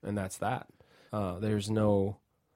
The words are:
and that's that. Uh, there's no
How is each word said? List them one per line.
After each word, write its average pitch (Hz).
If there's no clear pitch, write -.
and 101
that's 95
that. 113
Uh, 95
there's 107
no 104